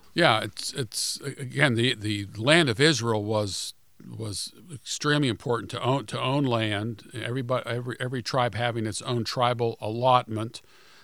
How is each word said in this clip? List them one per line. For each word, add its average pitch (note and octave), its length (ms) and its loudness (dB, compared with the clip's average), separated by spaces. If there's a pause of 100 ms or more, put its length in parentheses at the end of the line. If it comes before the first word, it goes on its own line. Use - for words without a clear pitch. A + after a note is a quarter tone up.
(140)
Yeah, C#3 260 4
it's, - 320 -6
it's, - 480 -4
again, C3 540 0
the, A#2+ 200 2
the G#2 320 -4 (100)
land C#3+ 320 4
of G#2+ 120 2
Israel A#2 440 4
was, G#2 500 -2 (300)
was G#2+ 480 -10 (200)
extremely D3 560 0
important A2+ 440 -2
to A#2 100 -6
own, B2+ 240 0
to A#2 140 -6
own C3+ 240 2
land. A2 680 0
Everybody, A#2+ 560 -4
every, A#2+ 320 -4
every B2+ 220 -4
tribe B2 320 0
having A#2 320 0
its G#2+ 160 -4
own A#2+ 220 -2
tribal A#2+ 560 0
allotment. A2+ 800 2 (420)